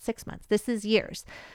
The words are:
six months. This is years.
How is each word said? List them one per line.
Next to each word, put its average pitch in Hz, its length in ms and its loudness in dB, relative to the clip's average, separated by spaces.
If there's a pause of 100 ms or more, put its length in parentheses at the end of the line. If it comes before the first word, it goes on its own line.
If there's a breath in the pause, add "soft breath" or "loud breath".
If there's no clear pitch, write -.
six - 240 -6
months. - 220 -12
This 208 220 4
is 214 160 -2
years. - 400 2 (300 loud breath)